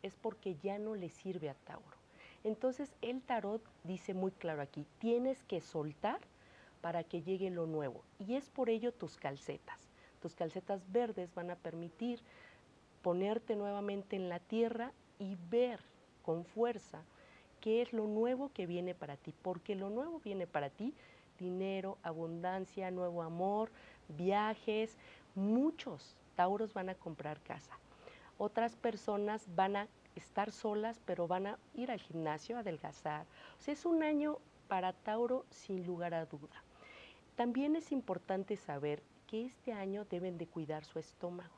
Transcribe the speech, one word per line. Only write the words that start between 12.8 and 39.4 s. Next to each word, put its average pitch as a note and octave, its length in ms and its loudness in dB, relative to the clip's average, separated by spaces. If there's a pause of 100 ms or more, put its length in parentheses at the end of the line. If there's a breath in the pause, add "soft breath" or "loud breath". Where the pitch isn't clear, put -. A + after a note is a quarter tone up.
ponerte G3+ 540 4
nuevamente G3+ 600 -2
en F#3 140 0
la F3 100 -2
tierra A#3 520 2 (280)
y G3 160 -4 (140)
ver A#3+ 300 4 (440)
con E3+ 220 0
fuerza G#3+ 560 -2 (600 loud breath)
qué A3+ 200 6
es A#3+ 120 0
lo A3 120 2
nuevo B3 480 2
que F#3 120 -2
viene F3 300 -2
para C#3+ 220 -8
ti, - 240 -12
porque F#3 340 -4
lo G3 140 -4
nuevo D4+ 340 -4
viene F#3+ 240 -2
para C#3+ 220 0
ti, A3+ 240 -4 (460 loud breath)
dinero, F#3+ 640 -2
abundancia, F3 880 -2
nuevo F3+ 320 0
amor, G3 480 2 (380 loud breath)
viajes. G#3+ 880 2 (380 loud breath)
Muchos A3 800 2 (200)
tauros G3+ 380 4
van F#3+ 160 -2
a F#3 60 -4
comprar D3+ 460 -6
casa. - 360 -12 (600 loud breath)
Otras A3+ 380 2
personas G#3 800 0
van F#3+ 200 6
a G3+ 120 0 (280)
estar - 360 0
solas, G#3+ 540 0
pero F3 220 2
van F#3 200 2
a G#3+ 120 -4 (160)
ir B3+ 160 -2
al G#3+ 80 -2
gimnasio D#3+ 580 -2
a - 20 -4
adelgazar. D#3 640 -4 (340 loud breath)
O - 20 -20
sea, D4 120 -2
es - 120 -4
un E4 180 6
año D4+ 340 4 (300)
para F#3 260 2
Tauro A#3+ 560 2
sin F#3 360 -4
lugar F3 280 -2
a E3 120 0
duda. D3+ 380 -12 (720 loud breath)
También C4 400 4
es D#4+ 160 -2
importante G3 640 0
saber D3 440 -2 (260)
que A3 180 -2